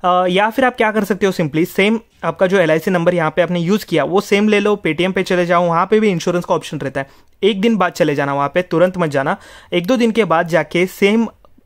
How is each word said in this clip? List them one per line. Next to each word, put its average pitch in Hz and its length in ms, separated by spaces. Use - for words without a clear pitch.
अ, 180 240
या 196 220
फिर 262 140
आप 254 120
क्या 220 160
कर 208 120
सकते 196 220
हो, 190 60
simply 160 340
सेम 214 340
आपका 170 220
जो 190 120
एलआईसी 160 320
नंबर 180 240
यहाँ 160 160
पे 175 120
आपने 175 180
यूज़ 185 260
किया, 151 180
वो 170 160
सेम 208 280
ले 208 120
लो, 208 260
Paytm 165 260
पे 190 100
चले 180 240
जाओ, 175 200
वहाँ 170 200
पे 214 140
भी 220 80
इंश्योरेंस 175 360
का 185 100
ऑप्शन 160 240
रहता 135 220
है। 135 80
एक 196 180
दिन 226 160
बाद 180 160
चले 151 220
जाना 139 200
वहाँ 143 140
पे, 180 140
तुरंत 180 360
मत 165 120
जाना। 143 260
एक 175 140
दो 254 100
दिन 233 140
के 214 140
बाद 165 240
जाके 170 380
सेम 214 420